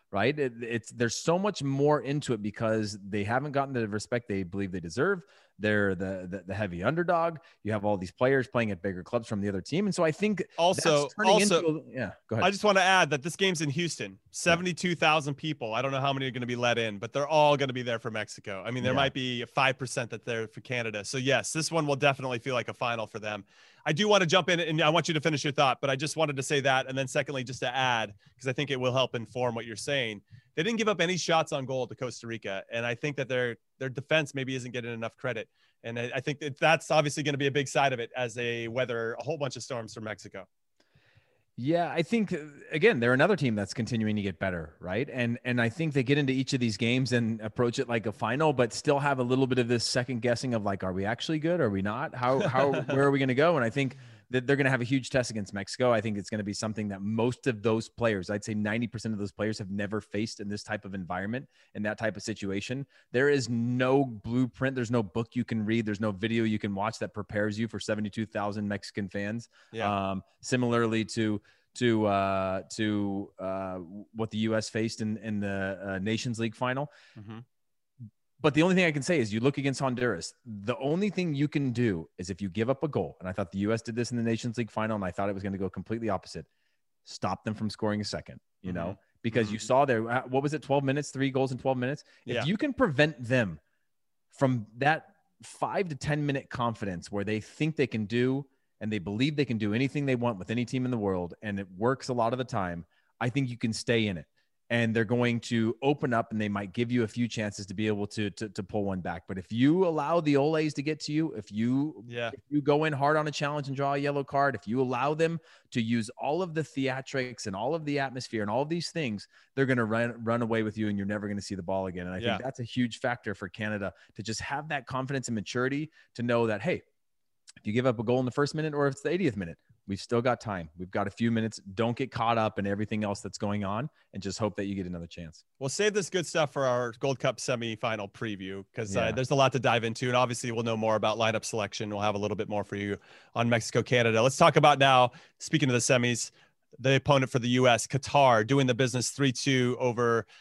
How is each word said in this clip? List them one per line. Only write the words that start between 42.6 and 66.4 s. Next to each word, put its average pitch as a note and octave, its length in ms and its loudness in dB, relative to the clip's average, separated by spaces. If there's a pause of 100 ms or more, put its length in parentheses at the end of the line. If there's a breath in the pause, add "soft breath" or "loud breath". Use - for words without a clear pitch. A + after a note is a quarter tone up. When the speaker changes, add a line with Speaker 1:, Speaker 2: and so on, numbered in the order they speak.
Speaker 1:
again, D#3+ 280 4
they're A#2+ 140 6
another E3 220 6
team B2+ 200 2
that's G2+ 180 -2
continuing A2 420 0
to G#2 60 0
get F#2+ 180 -4
better, F2 400 -4
right? F#2 320 -4
And, A#2+ 320 -2
and B2 160 0
I A#2 100 4
think D#3 240 -2
they C3+ 100 2
get C#3 140 4
into C3+ 160 2
each C3 200 0
of C3+ 60 0
these A2+ 180 0
games B2 360 2
and A2+ 280 0
approach A#2 380 0
it A#2+ 100 -2
like A#2 160 0
a A2 60 0
final, C#3 420 2
but B2 200 2
still C#3+ 260 2
have C#3 200 2
a B2+ 40 0
little C3 240 4
bit B2+ 120 2
of A#2 80 2
this A#2+ 180 2
second B2 360 -2
guessing A#2+ 320 0
of, G#2+ 100 0
like, G2 200 -2
"Are F#2 100 -2
we F#2+ 120 -2
actually A#2+ 320 -2
good? E3 240 0
Are A#2 80 4
we F#2+ 140 0
not? A2+ 320 -2
How, B2+ 320 2
how, C3+ 240 4
Speaker 2:
<laughs> D3+ 180 -2
Speaker 1:
where C#3 140 4
are C#3 80 6
we C#3 80 2
gonna C3 160 2
go?" D#3+ 200 6
And C3 80 2
I A#2 60 2
think C3+ 280 -2 (340 loud breath)
that B2 160 0
they're C#3 80 6
gonna C3+ 160 4
have B2+ 100 2
a A#2+ 40 0
huge C3 260 -2
test B2+ 180 0
against A2 240 -6
Mexico. A#2+ 400 0
I G#2+ 80 4
think G#2+ 160 -2
it's F#2+ 140 -8
gonna G#2+ 120 -2
be G2+ 120 -4
something G#2+ 320 -4
that G2 160 -8
most A2+ 420 0
of A2+ 160 0
those A2 260 0
players, G#2+ 440 -2
I'd G#2 120 -2
say A2 120 -4
ninety G#2+ 320 0
percent A2 260 -6
of G2+ 60 -4
those G2+ 120 -4
players, A2 280 -4
have G2 100 -8
never G2+ 320 -4
faced - 380 -6
in G2+ 100 -8
this G#2 140 -6
type G#2+ 220 -6
of F#2+ 100 -10
environment, G2 520 -6 (280 soft breath)
in G#2 80 -6
that G#2 160 -4
type A2 180 -2
of G2+ 60 -12
situation. G#2 640 -6 (240 soft breath)
There C3+ 180 4
is C3+ 180 2
no B2 580 2
blueprint. B2 680 -2
There's B2 160 -2
no A#2+ 140 2
book A2+ 320 -6
you A#2+ 100 0
can A2 180 -2
read. A2 220 2
There's G#2 160 -2
no A2 100 0
video A2+ 340 0